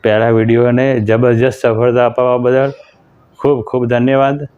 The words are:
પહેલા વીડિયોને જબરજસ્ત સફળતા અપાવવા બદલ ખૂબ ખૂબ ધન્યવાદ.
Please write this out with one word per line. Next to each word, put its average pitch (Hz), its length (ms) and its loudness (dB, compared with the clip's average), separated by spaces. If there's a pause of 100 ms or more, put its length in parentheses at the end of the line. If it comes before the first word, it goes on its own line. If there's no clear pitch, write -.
પહેલા 113 260 2
વીડિયોને 120 680 2
જબરજસ્ત 120 600 0
સફળતા 120 460 0
અપાવવા 123 320 0
બદલ 131 340 0 (680)
ખૂબ 139 240 0
ખૂબ 123 220 -4
ધન્યવાદ. 135 600 0 (100)